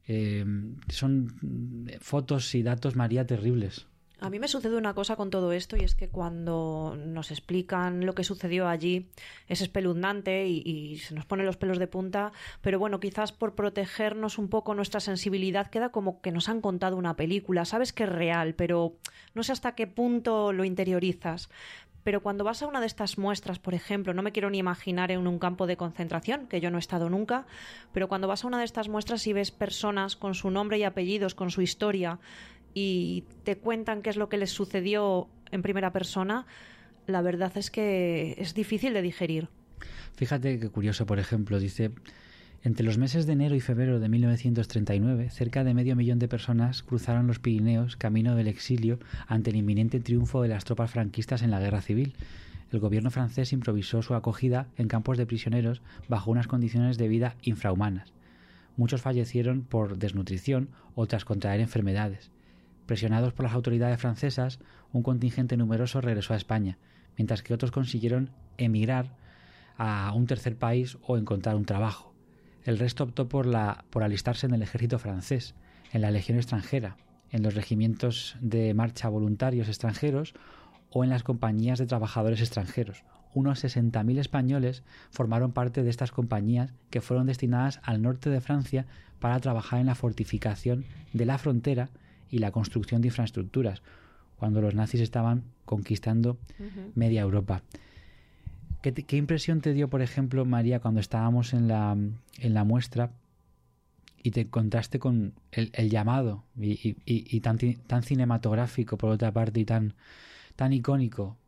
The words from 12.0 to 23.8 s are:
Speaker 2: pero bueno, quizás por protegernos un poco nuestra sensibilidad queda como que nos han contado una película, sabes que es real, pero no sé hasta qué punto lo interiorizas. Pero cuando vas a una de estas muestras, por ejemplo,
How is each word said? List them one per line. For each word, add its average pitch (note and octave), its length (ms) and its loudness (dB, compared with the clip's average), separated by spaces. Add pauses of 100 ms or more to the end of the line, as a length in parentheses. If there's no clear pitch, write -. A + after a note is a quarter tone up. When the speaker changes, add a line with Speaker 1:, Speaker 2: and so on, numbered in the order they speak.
Speaker 2:
pero F#3+ 160 0
bueno, G3 200 0
quizás G3+ 340 -4
por G#3+ 220 -4
protegernos G#3+ 840 -2
un G3+ 100 -2
poco A3 260 -2
nuestra G3+ 260 -2
sensibilidad F#3+ 680 -2
queda A#3+ 240 -2
como F#3+ 320 -4
que F3+ 100 -4
nos E3+ 160 -2
han A3 140 -2
contado F#3 340 0
una F3 180 -2
película, F3 520 0
sabes B3 260 -2
que A3 120 -2
es G3+ 40 0
real, E3+ 460 0
pero E3+ 420 2 (380)
no A3+ 80 -4
sé C4 100 -2
hasta A#3+ 220 -2
qué A3 120 -2
punto A3+ 680 2
lo F#3 100 0
interiorizas. F3+ 880 0 (560)
Pero G3+ 160 0
cuando G3+ 220 -2
vas A3 180 -2
a D4 60 -4
una C#4 100 -4
de A#3 80 0
estas G#3 320 -4
muestras, G3 400 -2
por F3+ 160 -4
ejemplo, F#3+ 400 -4